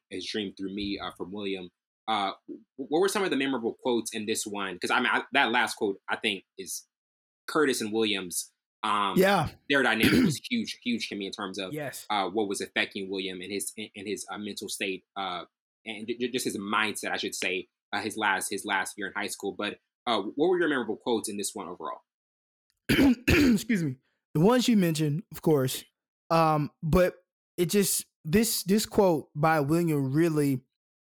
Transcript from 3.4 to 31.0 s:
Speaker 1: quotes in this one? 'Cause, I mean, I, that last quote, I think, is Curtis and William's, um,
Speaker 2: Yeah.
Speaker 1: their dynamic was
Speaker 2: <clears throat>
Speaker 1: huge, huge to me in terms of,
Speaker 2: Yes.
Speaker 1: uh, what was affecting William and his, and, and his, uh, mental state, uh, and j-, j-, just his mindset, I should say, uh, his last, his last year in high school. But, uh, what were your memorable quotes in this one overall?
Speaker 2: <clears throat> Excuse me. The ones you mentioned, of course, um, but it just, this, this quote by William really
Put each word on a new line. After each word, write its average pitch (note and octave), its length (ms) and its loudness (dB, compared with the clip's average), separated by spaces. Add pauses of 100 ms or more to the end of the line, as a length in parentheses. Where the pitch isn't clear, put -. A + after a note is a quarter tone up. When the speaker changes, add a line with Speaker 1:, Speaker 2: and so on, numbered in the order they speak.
Speaker 1:
quotes A#2 320 -2
in A2 120 -6
this G#2+ 220 -2
one? G2 320 -6
'Cause, A#2+ 120 -2
I A#2+ 80 4
mean, B2 120 2
I, B2+ 120 0 (100)
that C3+ 180 4
last A#2 240 0
quote, G2+ 240 -2 (100)
I G#2+ 60 -2
think, G2+ 280 -2 (140)
is - 280 -12 (640)
Curtis C#3 340 2
and G#2+ 100 -4
William's, G2+ 600 -2 (320)
um, G#2 340 2
Speaker 2:
Yeah. F#3 320 4 (200)
Speaker 1:
their C#3+ 140 2
dynamic A#2+ 400 4
was D#3+ 140 2
Speaker 2:
<clears throat> - 120 -12
Speaker 1:
huge, A#2 340 -4
huge A#2+ 260 -4
to G2+ 60 -8
me G2+ 100 -6
in F#2 80 -8
terms F#2+ 240 -8
of, F#2 160 -8
Speaker 2:
Yes. D3 360 -10
Speaker 1:
uh, G2 200 0
what G#2 180 0
was G2 140 -4
affecting G2 480 -4
William F#2+ 320 -6
and F#2 100 -10
his, G2 260 -6
and, G#2+ 180 -10
and G2+ 120 -12
his, G2 240 -6
uh, F#2 60 -8
mental G2+ 320 -10
state, F#2+ 340 -6 (140)
uh, F2+ 260 -6 (420)
and G#2 220 -12
j-, A#2+ 100 -6
j-, A#2+ 120 -4
just A#2+ 160 -4
his C3+ 120 -4
mindset, G#2 540 0
I F#2 60 -4
should G2 180 -4
say, F#2 320 -4 (240)
uh, G#2 100 -2
his G#2 140 -6
last, G2 360 0
his G2 120 -6
last G2 340 -2
year G2 100 -8
in F2 60 -10
high G2+ 140 -6
school. G2 240 -6
But, G#2 280 -6 (260)
uh, A2 160 0
what C3+ 260 0
were F3+ 120 2
your E3 100 2
memorable A#2 260 0
quotes A2 320 0
in G#2 80 -6
this G2+ 180 -6
one F#2+ 140 -8
overall? E2 360 -10 (460)
Speaker 2:
<clears throat> - 400 -20
Excuse B3 920 4
me. C3 120 -2 (380)
The D3+ 60 0
ones A#3 300 6
you A3+ 80 6
mentioned, D#3+ 460 2 (100)
of - 80 -14
course, C#3 420 2 (460)
um, D#3 420 4 (100)
but F3 340 4 (420)
it F3 80 2
just, G3 400 0 (180)
this, G#3+ 400 2
this G#3 220 2
quote F3 500 4
by D#3+ 240 4
William D3 540 2
really D3+ 480 2 (400)